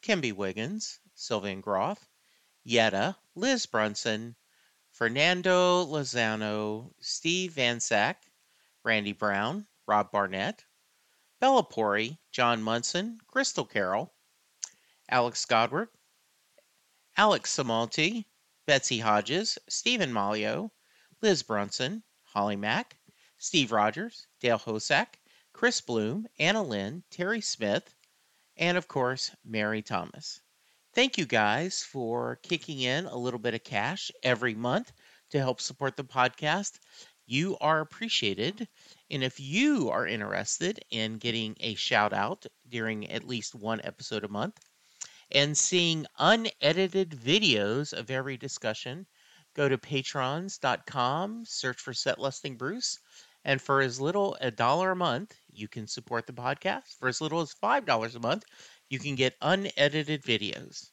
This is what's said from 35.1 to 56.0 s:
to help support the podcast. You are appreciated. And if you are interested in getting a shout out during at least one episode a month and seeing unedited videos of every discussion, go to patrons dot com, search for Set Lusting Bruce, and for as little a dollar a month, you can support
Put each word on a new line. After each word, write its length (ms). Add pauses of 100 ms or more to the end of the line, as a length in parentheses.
to 100
help 220
support 340
the 80
podcast. 760 (460)
You 360
are 180
appreciated. 880 (440)
And 120
if 160
you 520
are 160
interested 720 (100)
in 280
getting 420
a 160
shout 360
out 360 (200)
during 440
at 160
least 260
one 300
episode 400
a 40
month 300 (760)
and 240
seeing 520 (100)
unedited 920
videos 840
of 160
every 280
discussion, 680 (500)
go 140
to 80
patrons 800
dot 300
com, 580
search 340
for 140
Set 260
Lusting 360
Bruce, 420 (480)
and 160
for 200
as 200
little 400
a 80
dollar 420
a 40
month, 400 (160)
you 160
can 180
support 400